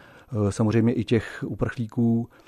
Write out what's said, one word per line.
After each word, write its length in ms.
eh, 40
samozřejmě 420
i 100
těch 440
uprchlíků, 800